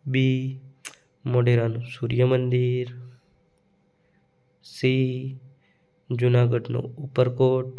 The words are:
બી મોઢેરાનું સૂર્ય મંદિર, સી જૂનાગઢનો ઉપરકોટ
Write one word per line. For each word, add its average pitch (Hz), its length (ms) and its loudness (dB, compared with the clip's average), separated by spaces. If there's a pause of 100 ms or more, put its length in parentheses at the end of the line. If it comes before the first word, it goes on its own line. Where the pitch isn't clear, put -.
બી 131 340 2 (840)
મોઢેરાનું 120 600 2
સૂર્ય 120 400 0
મંદિર, 123 640 0 (1800)
સી 131 420 0 (1000)
જૂનાગઢનો 120 720 2 (160)
ઉપરકોટ 127 800 0